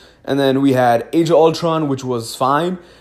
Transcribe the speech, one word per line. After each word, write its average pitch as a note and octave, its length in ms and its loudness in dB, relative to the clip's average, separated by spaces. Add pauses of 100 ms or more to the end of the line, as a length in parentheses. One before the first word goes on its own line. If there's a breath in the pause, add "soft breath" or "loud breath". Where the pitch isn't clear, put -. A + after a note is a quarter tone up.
(240 soft breath)
and C#3 160 -4
then C3+ 220 0
we C#3 100 2
had B2 400 0
Age E3 200 0
of E3 40 4
Ultron, D#3+ 540 2
which C3 160 -6
was A#2+ 280 -6
fine, D#3 460 -2 (220 soft breath)